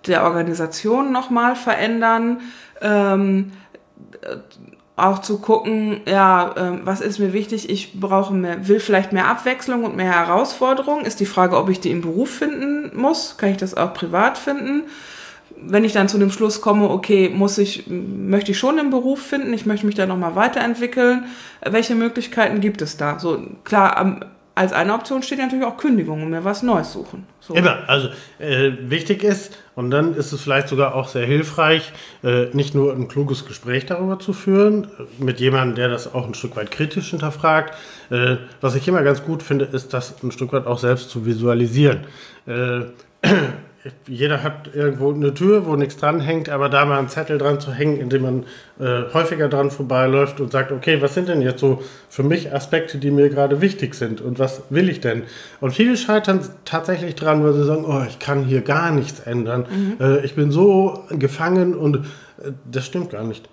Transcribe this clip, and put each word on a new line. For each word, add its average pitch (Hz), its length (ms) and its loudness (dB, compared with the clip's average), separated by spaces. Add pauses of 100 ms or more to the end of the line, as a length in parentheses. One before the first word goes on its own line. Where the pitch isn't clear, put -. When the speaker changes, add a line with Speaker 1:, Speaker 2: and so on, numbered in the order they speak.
Speaker 1:
der 175 180 2
Organisation 170 880 0
nochmal 247 440 0
verändern? 226 840 0 (400)
Ähm, 196 720 2 (720)
äh, - 140 -10 (600)
auch 190 240 2
zu 202 180 -2
gucken, 220 680 0
ja, 190 520 4
ähm, 180 260 -2
was 196 160 -2
ist 202 180 -4
mir 196 140 0
wichtig? 208 380 -4
Ich 196 280 -6
brauche 196 360 0
mehr, 185 340 -2
will 208 120 6
vielleicht 190 320 2
mehr 185 160 2
Abwechslung 247 560 -2
und - 120 -4
mehr 185 160 0
Herausforderung. 262 920 2
Ist 214 140 -6
die 196 60 2
Frage, 180 300 2
ob 190 140 2
ich 185 100 0
die 175 100 -2
im 170 120 -2
Beruf 180 280 -2
finden 294 640 -4
muss? 294 440 -2
Kann 202 120 2
ich 190 60 0
das 190 180 -6
auch 180 200 -2
privat 185 420 0
finden? 285 460 -4 (800)
Wenn 202 220 2
ich 214 80 0
dann 196 160 4
zu 208 100 0
dem 196 120 4
Schluss 214 300 -2
komme, 208 300 4
okay, 190 440 4
muss 196 240 2
ich, 202 300 -2
möchte 196 640 -2
ich 196 60 0
schon 294 200 2
im 285 120 0
Beruf 262 320 0
finden, 269 320 -4
ich 208 120 -6
möchte 208 200 0
mich 208 80 0
da 202 120 0
nochmal 180 300 -4
weiterentwickeln, 240 880 0 (400)
welche 226 300 0
Möglichkeiten 226 680 0
gibt 208 220 0
es 147 160 -8
da? 147 200 -4
So, 165 240 -2 (220)
klar, 196 320 4
am, - 240 0 (340)
als 190 180 2
eine 185 220 2
Option 262 280 -4
steht 269 160 -6
natürlich 262 260 -2
auch 233 120 -4
Kündigung 160 460 0
und 160 80 -6
mir 165 140 -4
was 202 180 -2
Neues 196 300 0
suchen. - 340 -14 (140)
So. - 140 -12
Speaker 2:
Immer. 175 240 4 (100)
Also, 131 200 2 (300)
äh, 135 420 2
wichtig 165 420 -2
ist, 202 340 -2 (180)
und 123 160 -4
dann 151 240 2
ist 147 180 -4
es 135 100 -10
vielleicht 139 260 0
sogar 135 260 0
auch 131 140 -4
sehr 123 160 -4
hilfreich, 156 680 2 (300)
äh, 123 320 2
nicht 143 200 0
nur 139 180 4
ein 123 160 -4
kluges 143 380 -4
Gespräch 123 400 -6
darüber 185 320 -2
zu 196 140 -6
führen, 202 520 4
äh, 120 400 -10
mit 123 160 -2
jemandem, 127 360 2
der 123 120 0
das 120 260 -4
auch 120 120 -4
ein 110 80 -10
Stück - 220 -10
weit 107 140 -6
kritisch 156 400 -4
hinterfragt. 156 640 0 (360)
Äh, 123 260 2 (240)
was 127 140 2
ich 135 140 -2
immer 180 140 4
ganz 143 220 4
gut 160 180 -4
finde, 139 240 0
ist, 135 280 -6
das - 280 -8
ein 123 100 -4
Stück 127 200 -6
weit 135 140 0
auch 120 120 -2
selbst 123 320 0
zu 113 160 -6
visualisieren. 120 760 2 (460)
Äh, 123 340 -4 (420)
<clears throat> - 80 4 (760)
jeder 139 360 0
hat 151 320 -6
irgendwo 143 360 0
eine 143 220 0
Tür, 190 320 4
wo 156 100 0
nichts 139 220 0
dran 156 240 0
hängt, 151 300 -2
aber 139 180 0
da 139 160 4
mal 143 140 2
einen 135 100 -2
Zettel 151 300 -4
dran 143 220 2
zu 139 120 -8
hängen, 147 260 0
in 123 120 -4
dem 135 120 2
man, 127 220 -2 (340)
äh, 123 360 -2
häufiger 160 340 2
dran 139 220 2
vorbeiläuft 131 720 2
und 123 120 -4
sagt, 135 180 0
okay, 143 300 0
was 139 140 2
sind 180 160 0
denn 156 100 2
jetzt 127 200 0
so 135 220 2 (280)
für - 120 -4
mich 147 300 0
Aspekte, 151 460 -2
die 139 120 0
mir 143 200 6
gerade 143 320 2
wichtig 190 320 0
sind 113 260 -6
und 123 180 -6
was 131 300 -2
will 175 220 2
ich - 100 -6
denn? 117 220 -2 (400)
Und 131 100 -2
viele 233 240 4
scheitern 208 440 2 (260)
tatsächlich 165 480 -4
dran, 151 280 2
weil 151 120 6
sie 143 100 4
sagen, 151 220 0
oh, 139 200 0
ich - 120 -12
kann 139 260 -2
hier 131 160 2
gar 160 320 0
nichts - 280 0
ändern, 120 500 -2
Speaker 1:
Mhm. 196 340 -2
Speaker 2:
äh, 135 220 6
ich - 80 -6
bin 147 160 2
so 190 580 4
gefangen 175 640 0
und, 147 220 2 (480)
äh, 139 80 -8 (180)
das 127 140 -6
stimmt - 260 -6
gar 107 140 -8
nicht. 110 280 -10